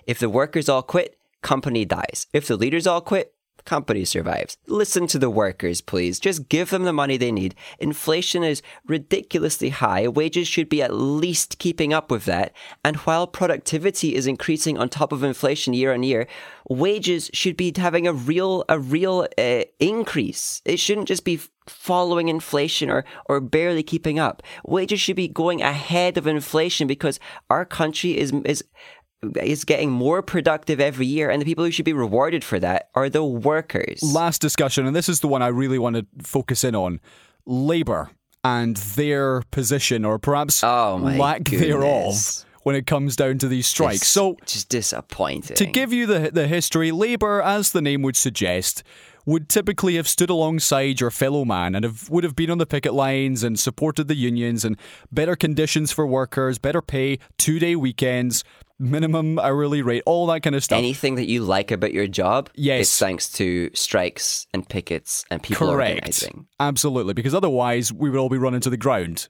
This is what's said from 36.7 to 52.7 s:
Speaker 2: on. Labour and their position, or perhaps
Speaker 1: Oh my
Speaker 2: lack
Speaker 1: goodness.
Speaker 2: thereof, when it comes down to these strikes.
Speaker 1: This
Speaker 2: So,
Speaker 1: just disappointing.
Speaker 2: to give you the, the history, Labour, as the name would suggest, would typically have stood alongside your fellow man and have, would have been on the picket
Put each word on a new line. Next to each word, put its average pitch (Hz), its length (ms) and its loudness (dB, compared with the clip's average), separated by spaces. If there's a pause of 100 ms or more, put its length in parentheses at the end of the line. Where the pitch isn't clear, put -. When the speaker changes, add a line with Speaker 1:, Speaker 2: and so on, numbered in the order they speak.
Speaker 2:
on. 90 260 0 (460)
Labour 131 640 0 (340)
and 120 340 0
their 135 640 0 (100)
position, 127 540 0
or 107 120 2
perhaps 143 460 0
Speaker 1:
Oh 117 340 4
my 135 200 0
Speaker 2:
lack 143 260 2
Speaker 1:
goodness. 127 180 2
Speaker 2:
thereof, 139 840 0 (180)
when 139 120 0
it 135 120 -2
comes 139 280 0
down 135 240 2
to 135 80 2
these 123 200 0
strikes. 120 320 2
Speaker 1:
This - 100 2
Speaker 2:
So, 196 360 2
Speaker 1:
just - 240 -6
disappointing. - 840 -4
Speaker 2:
to 202 100 2
give 254 280 -2
you 240 120 0
the, 160 260 0
the 156 160 2
history, 160 440 0
Labour, 208 500 0
as 196 300 0
the 175 100 0
name 143 220 0
would 135 120 0
suggest, 92 680 -2 (420)
would 151 240 0
typically 196 480 2
have 165 100 -2
stood 180 240 2
alongside 151 680 2
your 120 120 2
fellow 139 340 0
man 92 300 0
and 107 100 0
have, 110 240 -8
would 170 140 2
have 151 120 -4
been 160 140 0
on 170 80 0
the 165 80 2
picket 147 280 0